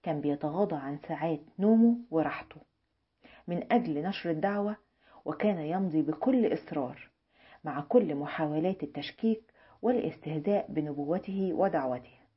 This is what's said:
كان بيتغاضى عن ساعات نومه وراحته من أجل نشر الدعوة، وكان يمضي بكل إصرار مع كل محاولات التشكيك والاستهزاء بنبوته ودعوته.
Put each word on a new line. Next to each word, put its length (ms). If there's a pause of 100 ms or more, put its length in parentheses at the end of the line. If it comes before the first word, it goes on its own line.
كان 180
بيتغاضى 560
عن 220 (100)
ساعات 320 (180)
نومه 380 (140)
وراحته 460 (920)
من 240
أجل 300
نشر 280
الدعوة، 460 (480)
وكان 340
يمضي 440
بكل 500
إصرار 560 (560)
مع 160
كل 340
محاولات 680
التشكيك 600 (400)
والاستهزاء 840
بنبوته 880
ودعوته. 680 (160)